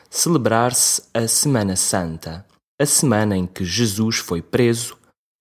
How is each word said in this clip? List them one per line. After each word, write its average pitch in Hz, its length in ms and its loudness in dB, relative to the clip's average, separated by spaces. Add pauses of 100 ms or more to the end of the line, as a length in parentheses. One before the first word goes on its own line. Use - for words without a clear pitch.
celebrar-se 123 960 0 (100)
a 117 140 0
Semana 110 480 0
Santa, 85 680 -4 (340)
a 147 60 2
semana 107 500 2
em 90 100 0
que 92 200 -6
Jesus 110 500 0
foi 85 260 -4
preso, 117 560 0 (440)